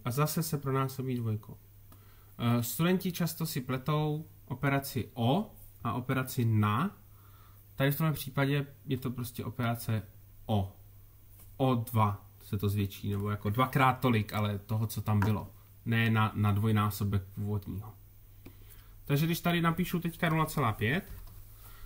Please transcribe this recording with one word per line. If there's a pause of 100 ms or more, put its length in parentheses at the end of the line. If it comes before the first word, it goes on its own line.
a
zase
se
pronásobí
dvojkou. (800)
Eh,
studenti
často
si
pletou (180)
operaci
o (300)
a
operaci
na. (800)
Tady
v
tomhle
případě (200)
je
to
prostě
operace (440)
o. (800)
O
dva (180)
se
to
zvětší,
nebo
jako
dvakrát
tolik,
ale
toho,
co
tam
bylo. (340)
Ne
na,
na
dvojnásobek (120)
původního. (1120)
Takže
když
tady
napíšu
teďka
nula
celá
pět, (720)